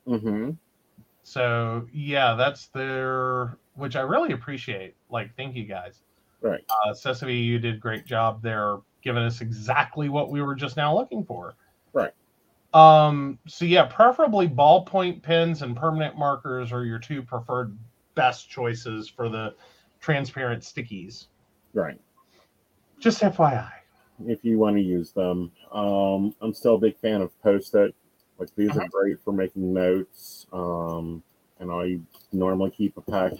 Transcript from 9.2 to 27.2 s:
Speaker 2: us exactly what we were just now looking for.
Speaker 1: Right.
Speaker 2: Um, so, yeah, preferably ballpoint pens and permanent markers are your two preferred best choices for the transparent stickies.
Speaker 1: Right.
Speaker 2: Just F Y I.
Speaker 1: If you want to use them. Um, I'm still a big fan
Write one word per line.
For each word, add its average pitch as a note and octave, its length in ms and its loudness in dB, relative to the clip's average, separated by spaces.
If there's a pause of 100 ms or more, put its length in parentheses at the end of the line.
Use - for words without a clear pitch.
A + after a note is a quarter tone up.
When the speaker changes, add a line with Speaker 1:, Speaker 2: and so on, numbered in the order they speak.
Speaker 2:
us A#2 160 -4
exactly B2+ 680 -4
what D3 220 -2
we C#3+ 120 -4
were C#3 120 -4
just C3 220 -8
now D3+ 200 0
looking A#3 280 -4
for. F2 320 -12 (360)
Speaker 1:
Right. A2 200 -2 (600)
Speaker 2:
Um, D3+ 640 8 (100)
so, - 160 -8
yeah, E3+ 200 6
preferably A3+ 640 4
ballpoint F3 760 4
pens E3 380 0
and A#2+ 140 -6
permanent D#3 400 -2
markers C3 560 -4
are B2 120 -4
your A2+ 160 -6
two C#3 220 -8
preferred A#2+ 540 -6 (380)
best B2+ 340 0
choices A#2 600 -6
for A#2+ 200 -6
the A2 260 -6 (460)
transparent C3+ 640 -4
stickies. G#2 640 -14 (480)
Speaker 1:
Right. E2+ 260 -4 (1000)
Speaker 2:
Just A3+ 240 2
F - 160 2
Y C#3+ 140 6
I. - 180 -6 (540)
Speaker 1:
If A#2 180 -4
you A2+ 140 4
want G#2 180 4
to G2+ 60 4
use F2+ 280 -2
them. F2+ 400 -2 (220)
Um, G2 680 0
I'm A2 140 -4
still A#2 220 4
a - 20 2
big G#2+ 200 2
fan G#2+ 240 0